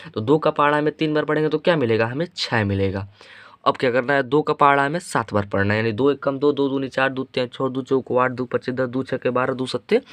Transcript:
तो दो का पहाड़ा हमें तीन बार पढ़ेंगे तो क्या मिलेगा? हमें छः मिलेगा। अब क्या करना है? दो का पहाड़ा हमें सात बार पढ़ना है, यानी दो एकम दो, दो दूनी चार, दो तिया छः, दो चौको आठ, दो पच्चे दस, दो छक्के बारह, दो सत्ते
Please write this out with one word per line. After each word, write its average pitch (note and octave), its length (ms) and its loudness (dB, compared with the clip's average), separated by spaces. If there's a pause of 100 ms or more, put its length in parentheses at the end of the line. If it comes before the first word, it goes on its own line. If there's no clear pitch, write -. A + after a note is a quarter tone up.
तो A2 120 -6
दो B2+ 160 2
का D#3 140 2
पहाड़ा D3 260 2
हमें D3+ 160 0
तीन D#3 200 -2
बार D3+ 120 0
पढ़ेंगे D3+ 240 0
तो D#3 100 -2
क्या F3 180 2
मिलेगा? A2+ 300 2
हमें C#3+ 200 -6
छः A#2+ 380 -2
मिलेगा। G2 420 -2 (580)
अब C#3 120 0
क्या C3 140 0
करना B2 220 0
है? C#3 100 2
दो C3+ 180 2
का D3+ 120 -2
पहाड़ा C#3+ 320 6
हमें D3+ 160 -4
सात - 320 -4
बार G2+ 120 0
पढ़ना G2+ 280 0
है, G#2+ 60 2
यानी A2+ 120 0
दो B2+ 200 2
एकम C#3 280 -4
दो, D3 120 4
दो C#3 180 0
दूनी C3+ 200 -4
चार, C3+ 200 0
दो C3 160 -6
तिया B2+ 220 -4
छः, C3 220 -4
दो C3 140 -4
चौको B2 340 -2
आठ, B2+ 140 2
दो B2 140 -6
पच्चे B2+ 260 -4
दस, B2+ 180 -2
दो C3 140 -4
छक्के - 260 -4
बारह, B2+ 240 0
दो B2+ 120 -4
सत्ते G3+ 360 -2 (120)